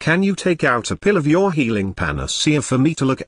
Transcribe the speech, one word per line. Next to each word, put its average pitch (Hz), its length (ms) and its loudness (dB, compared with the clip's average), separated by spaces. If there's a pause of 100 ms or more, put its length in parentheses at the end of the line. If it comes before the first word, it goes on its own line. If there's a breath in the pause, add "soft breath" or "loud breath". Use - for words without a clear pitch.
can 170 240 2
you 196 100 0
take 175 300 -2
out 123 260 0
a 95 60 -2
pill 208 200 2
of 147 120 0
your 180 240 2
healing 110 420 -2
panacea 85 680 -2
for 127 160 -2
me 156 180 2
to - 80 -2
look 131 240 0